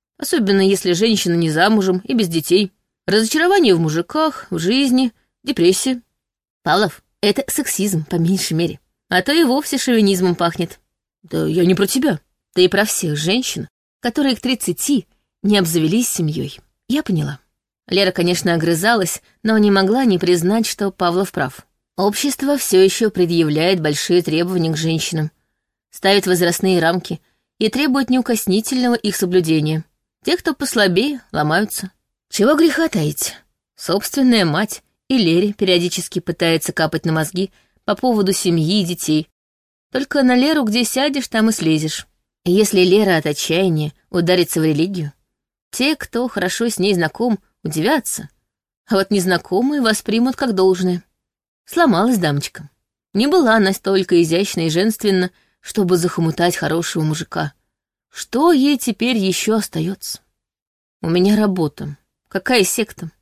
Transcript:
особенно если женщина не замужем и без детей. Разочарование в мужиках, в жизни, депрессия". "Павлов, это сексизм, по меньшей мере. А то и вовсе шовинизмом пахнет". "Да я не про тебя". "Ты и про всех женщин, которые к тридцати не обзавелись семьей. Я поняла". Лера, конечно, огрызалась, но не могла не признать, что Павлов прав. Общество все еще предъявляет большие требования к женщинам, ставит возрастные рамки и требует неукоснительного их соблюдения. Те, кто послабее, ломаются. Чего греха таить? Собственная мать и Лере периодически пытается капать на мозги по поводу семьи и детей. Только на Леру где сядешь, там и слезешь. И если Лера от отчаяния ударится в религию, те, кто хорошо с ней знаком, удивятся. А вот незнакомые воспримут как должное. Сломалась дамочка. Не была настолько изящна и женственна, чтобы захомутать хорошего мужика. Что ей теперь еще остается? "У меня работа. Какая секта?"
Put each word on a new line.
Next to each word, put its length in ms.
особенно 440
если 320
женщина 400
не 160
замужем 540
и 100
без 160
детей. 420
Разочарование 680
в 40
мужиках, 680
в 80
жизни, 540
депрессия". 580
"Павлов, 400
это 260
сексизм, 580
по 100
меньшей 380
мере. 260
А 120
то 120
и 100
вовсе 340
шовинизмом 580
пахнет". 440
"Да 220
я 200
не 100
про 120
тебя". 320
"Ты 120
и 20
про 180
всех 320
женщин, 500
которые 360
к 60
тридцати 680
не 140
обзавелись 520
семьей. 500
Я 160
поняла". 360
Лера, 240
конечно, 420
огрызалась, 680
но 140
не 140
могла 340
не 120
признать, 480
что 260
Павлов 400
прав. 340
Общество 600
все 260
еще 260
предъявляет 720
большие 400
требования 500
к 60
женщинам, 540
ставит 380
возрастные 520
рамки 420
и 120
требует 420
неукоснительного 840
их 220
соблюдения. 680
Те, 140
кто 160
послабее, 680
ломаются. 600
Чего 260
греха 320
таить? 480
Собственная 720
мать 380
и 100
Лере 360
периодически 640
пытается 520
капать 340
на 80
мозги 380
по 120
поводу 360
семьи 500
и 40
детей. 420
Только 300
на 140
Леру 300
где 180
сядешь, 460
там 200
и 20
слезешь. 540
И 60
если 300
Лера 360
от 80
отчаяния 680
ударится 480
в 60
религию, 480
те, 240
кто 320
хорошо 420
с 80
ней 160
знаком, 460
удивятся. 640
А 80
вот 140
незнакомые 720
воспримут 540
как 180
должное. 500
Сломалась 500
дамочка. 520
Не 140
была 320
настолько 640
изящна 460
и 20
женственна, 600
чтобы 380
захомутать 580
хорошего 480
мужика. 500
Что 460
ей 240
теперь 400
еще 380
остается? 640
"У 80
меня 260
работа. 640
Какая 340
секта?" 480